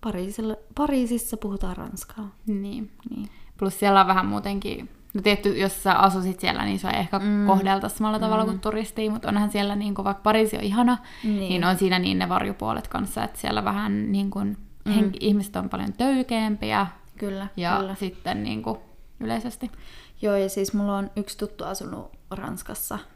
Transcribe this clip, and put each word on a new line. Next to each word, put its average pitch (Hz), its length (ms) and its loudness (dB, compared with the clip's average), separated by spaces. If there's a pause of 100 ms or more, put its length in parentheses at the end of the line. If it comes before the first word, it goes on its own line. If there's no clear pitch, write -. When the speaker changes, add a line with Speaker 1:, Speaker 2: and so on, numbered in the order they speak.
Speaker 1:
Pariisilla, 214 520 -4 (200)
Pariisissa 247 600 0
puhutaan 196 400 -2
ranskaa. - 500 -10 (200)
Speaker 2:
Niin. 202 440 -4 (180)
Speaker 1:
Niin. 208 200 -8 (280)
Speaker 2:
Plus 190 220 0
siellä 196 220 8
on 185 60 8
vähän 190 180 4
muutenkin, 202 640 -4 (240)
no 202 80 -2
tietty, 202 360 4
jos 190 260 0
sä 190 100 6
asusit 185 460 4
siellä, - 260 0
niin 196 140 0
sua - 120 -4
ei - 80 0
ehkä 190 200 0
Speaker 1:
Mm. 202 280 2
Speaker 2:
kohdelta 196 420 4
samalla 214 300 -2
tavalla 220 240 2
Speaker 1:
Mm. 220 60 2
Speaker 2:
kuin 190 100 -2
turistia, 214 520 -2
mut 226 140 -4
onhan 208 260 2
siellä 202 240 0
niinku, 202 280 -2
vaikka 196 200 -2
Pariisi 220 340 4
on - 60 -6
ihana, 233 340 4 (260)
Speaker 1:
Niin. 208 160 0
Speaker 2:
niin 180 240 0
on 180 140 4
siinä 185 220 4
niin 185 200 2
ne 180 100 0
varjupuolet 190 580 -2
kanssa, - 360 -4
että - 160 -6
siellä - 240 -2
vähän 202 480 -2
niinku 196 280 -2
hen-, - 180 -2 (280)
Speaker 1:
Mm. 208 340 4
Speaker 2:
ihmiset 202 360 2
on 185 140 -2
paljon - 240 -4
töykeämpiä. 220 920 0 (300)
Speaker 1:
Kyllä, 196 300 -6 (100)
Speaker 2:
Ja 175 220 0
Speaker 1:
kyllä. 190 160 -4
Speaker 2:
sitten - 480 -4
niinku 107 340 -4 (420)
yleisesti. 233 520 -6 (500)
Speaker 1:
Joo, 208 140 4
ja 196 140 2
siis 196 240 -2
mulla 202 240 0
on 196 180 -4
yksi 202 220 -6
tuttu - 260 -8
asunut 175 480 -10 (200)
Ranskassa 202 680 -8 (160)